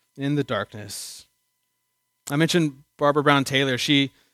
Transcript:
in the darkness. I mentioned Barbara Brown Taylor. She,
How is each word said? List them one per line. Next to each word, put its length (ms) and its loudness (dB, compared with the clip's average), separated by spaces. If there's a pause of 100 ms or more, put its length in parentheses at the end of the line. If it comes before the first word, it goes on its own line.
(160)
in 200 -2
the 100 0
darkness. 800 -8 (1040)
I 60 -2
mentioned 460 0 (120)
Barbara 260 2
Brown 220 4
Taylor. 340 0
She, 340 2 (220)